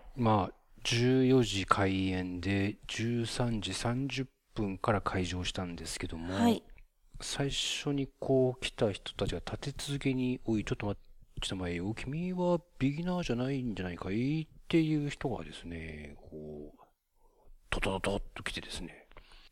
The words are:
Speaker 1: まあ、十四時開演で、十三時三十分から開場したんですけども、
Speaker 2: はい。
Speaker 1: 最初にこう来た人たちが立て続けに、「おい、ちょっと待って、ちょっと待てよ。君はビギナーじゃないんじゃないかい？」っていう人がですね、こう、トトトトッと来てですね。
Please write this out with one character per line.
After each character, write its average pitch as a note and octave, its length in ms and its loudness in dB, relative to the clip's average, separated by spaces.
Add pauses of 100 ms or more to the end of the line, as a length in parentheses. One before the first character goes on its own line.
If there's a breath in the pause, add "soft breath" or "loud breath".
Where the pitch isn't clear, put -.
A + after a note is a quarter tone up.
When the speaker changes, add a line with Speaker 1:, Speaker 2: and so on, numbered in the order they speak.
(160)
Speaker 1:
ま A2 340 4
あ、 - 40 -16 (280)
十 B2+ 420 6
四 B2+ 200 8
時 G2+ 220 0
開 F#2+ 440 2
演 F2+ 300 -2
で、 G2 380 2 (100)
十 A#2 380 0
三 A#2 340 0
時 F#2+ 140 -4
三 B2 340 0
十 C3 180 -4 (280)
分 G2 220 -2
か - 140 0
ら G2 100 4
開 F#2 240 0
場 F2+ 200 -4
し - 80 -4
た F#2 100 -4
ん F2 140 -6
で D#2+ 100 -10
す - 140 -6
け F2 80 -4
ど E2+ 80 -6
も、 E2+ 180 -4
Speaker 2:
は A#3 140 4
い。 A3 160 2 (560)
Speaker 1:
最 - 300 -2
初 - 400 -2
に C#3 180 0 (100)
こ B2+ 380 4
う - 80 -10
来 - 60 -2
た A2 200 2
人 - 240 -8
た - 120 0
ち - 80 -2
が F2 40 -2
立 - 340 -6
て - 40 -8
続 C#3+ 220 -4
け C3+ 160 0
に、 B2+ 320 0
「お A2 120 2
い、 G2+ 60 0
ち - 80 -2
ょ - 20 0
っ - 20 -12
と G#2 100 -4
待 G2+ 120 -2
っ - 60 -20
て、 - 60 -20 (360)
ち - 0 -
ょ - 20 -4
っ - 20 -4
と G2 60 -4
待 F2+ 140 -4
て F2 60 -2
よ。 G2 180 -2
君 E3 380 -4
は F3 260 2 (200)
ビ C#3 140 2
ギ E3 120 -4
ナ F3+ 80 0
ー F3+ 100 0
じ B2+ 100 0
ゃ A#2 40 2
な B2+ 140 0
い C3+ 120 0
ん A2+ 120 -2
じ F2+ 80 -4
ゃ - 20 -2
な F2+ 80 -4
い E2+ 40 -8
か D#2+ 140 -6
い？」 C3+ 340 0
っ - 20 -20 (220)
て E3 120 4
い D#3 260 2
う C#3+ 40 -4
人 - 180 -4
が F2+ 160 -4
で D2+ 80 -12
す - 120 -14
ね、 D#2 540 -10
こ D2+ 560 -12
う、 - 40 -20 (920)
ト - 120 -4
ト F#2+ 200 -2
ト - 0 -
ト G2 180 0
ッ - 40 -4 (120)
と - 80 -12
来 - 100 -6
て G#2 80 -4
で - 100 -10
す - 100 -8
ね。 - 260 -12 (460)